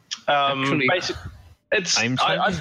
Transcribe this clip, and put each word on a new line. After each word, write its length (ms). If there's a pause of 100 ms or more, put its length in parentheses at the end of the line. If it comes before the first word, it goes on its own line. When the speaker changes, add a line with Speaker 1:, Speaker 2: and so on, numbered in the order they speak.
(280)
Speaker 1:
um, 340
Speaker 2:
Actually, 260
Speaker 1:
basic-, 280 (560)
it's, 260
Speaker 2:
I'm 160
Speaker 1:
I, 20
Speaker 2:
starting 240
Speaker 1:
I 100
Speaker 2:
to 100